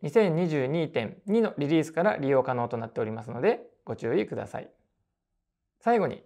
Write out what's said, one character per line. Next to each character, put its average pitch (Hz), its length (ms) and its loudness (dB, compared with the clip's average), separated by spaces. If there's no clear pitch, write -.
二 147 80 -6
千 190 260 4
二 175 120 2
十 147 180 0
二 156 220 -2
点 107 380 -4
二 214 140 2
の 214 180 2
リ 143 80 0
リ 160 140 4
ー 151 40 2
ス 156 80 -12
か 170 120 0
ら - 120 2
利 139 120 -2
用 131 160 4
可 127 100 -2
能 120 140 -2
と 123 80 -6
な 113 100 -6
っ 110 60 -12
て 123 80 -4
お 117 40 0
り 110 60 -4
ま 110 140 -8
す 120 80 -12
の 117 80 -10
で、 202 280 0
ご 113 120 -8
注 117 200 -2
意 208 100 0
く 123 100 -8
だ 107 100 -6
さ 110 140 -10
い。 - 100 -16
最 233 180 2
後 180 80 0
に、 - 200 -8